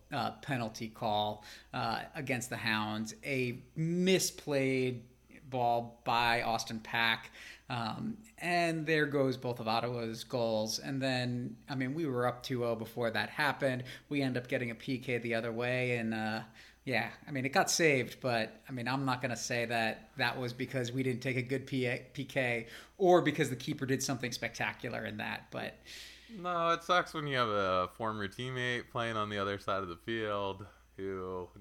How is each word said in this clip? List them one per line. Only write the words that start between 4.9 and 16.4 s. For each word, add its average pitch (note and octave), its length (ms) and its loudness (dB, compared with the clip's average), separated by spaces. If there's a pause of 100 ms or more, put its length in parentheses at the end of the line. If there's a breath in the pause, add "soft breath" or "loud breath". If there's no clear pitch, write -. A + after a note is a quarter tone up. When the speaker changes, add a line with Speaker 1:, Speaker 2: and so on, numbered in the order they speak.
Speaker 1:
ball A#2+ 560 0
by A#2+ 380 4
Austin A2+ 360 -2
Pack, A2+ 520 2 (400 loud breath)
um, A#2 460 -4 (200)
and E3 480 2
there D3+ 220 4
goes C3+ 300 2
both A#2+ 220 -4
of A2+ 80 -2
Ottawa's A2+ 560 0
goals. A2 540 0
And C#3 240 -4
then, B2+ 560 -2 (100)
I D3 60 -6
mean, C3 220 0
we E3 100 0
were B2 220 2
up B2 160 -2
two B2 200 0
oh A#2 120 2
before A2+ 340 -2
that G#2+ 220 -2
happened. C3 540 0 (220 loud breath)
We C#3+ 140 0
end B2+ 160 2
up B2 100 -4
getting B2 220 0
a A2+ 60 -6
P B2+ 240 -4
K B2 180 -2
the A#2 160 0
other A#2 180 0
way, B2 460 0
and, A2+ 160 0
uh, A2 280 -2 (460 loud breath)